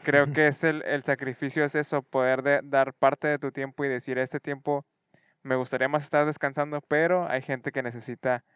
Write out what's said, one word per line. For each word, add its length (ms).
creo 280
que 160
es 160
el, 200
el 200
sacrificio 600
es 100
eso, 280
poder 400
de, 200
dar 300
parte 340
de 120
tu 120
tiempo 340
y 20
decir, 320
"Este 200
tiempo 460
me 120
gustaría 320
más 160
estar 220
descansando, 560
pero 480
hay 120
gente 300
que 120
necesita 600